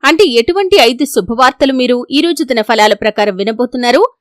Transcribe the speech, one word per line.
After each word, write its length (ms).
అంటే 220
ఎటువంటి 380
ఐదు 140
శుభవార్తలు 640
మీరు 180
ఈ 80
రోజు 280
దినఫలాల 500
ప్రకారం 400
వినబోతున్నారు 600